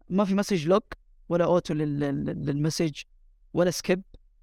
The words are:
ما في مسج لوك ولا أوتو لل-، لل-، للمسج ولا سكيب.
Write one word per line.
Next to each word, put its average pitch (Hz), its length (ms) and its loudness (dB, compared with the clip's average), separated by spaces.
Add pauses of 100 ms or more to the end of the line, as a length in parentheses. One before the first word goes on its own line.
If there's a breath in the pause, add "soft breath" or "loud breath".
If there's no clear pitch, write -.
ما 196 160 2
في 190 100 0
مسج 190 320 0
لوك 196 260 2 (360)
ولا 170 160 2
أوتو 175 280 2
لل-، 151 260 -2
لل-، 143 460 -4
للمسج 147 560 -2 (520)
ولا 175 180 2
سكيب. 185 320 -2 (400)